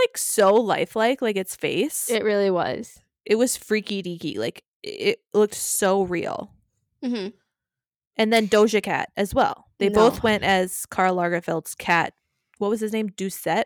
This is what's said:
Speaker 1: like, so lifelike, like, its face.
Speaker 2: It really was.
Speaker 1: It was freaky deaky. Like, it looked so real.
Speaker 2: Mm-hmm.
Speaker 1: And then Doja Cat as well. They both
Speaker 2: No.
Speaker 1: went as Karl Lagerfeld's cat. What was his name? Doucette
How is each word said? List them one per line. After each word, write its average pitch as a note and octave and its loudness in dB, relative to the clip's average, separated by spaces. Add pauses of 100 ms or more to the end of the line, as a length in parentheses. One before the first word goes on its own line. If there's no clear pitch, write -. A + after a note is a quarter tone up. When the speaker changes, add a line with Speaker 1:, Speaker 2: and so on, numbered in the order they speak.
Speaker 1:
like, - 0
so G3 4
lifelike, A3 0
like, A3 0
its F#3+ -6
face. F#3+ -2
Speaker 2:
It A3 0
really G3+ 2
was. F3 -4 (240)
Speaker 1:
It G#3+ 0
was A#3+ 0
freaky G#3 -4
deaky. E3+ -8
Like, - -8 (180)
it - -4 (120)
looked G#3 2
so G3 0
real. F3+ -6 (520)
Speaker 2:
Mm-hmm. A#3 -4 (880)
Speaker 1:
And A3 2
then A3 4
Doja G#3+ 4
Cat - -4
as G3+ -2
well. - 0 (100)
They G3+ 2
both G#3+ 6
Speaker 2:
No. - -12
Speaker 1:
went G#3+ 2
as F#3 0
Karl F#3 0
Lagerfeld's E3+ -4
cat. - 0 (440)
What G3+ -2
was A3 -2
his G#3+ -4
name? A3 -2
Doucette F#3+ -2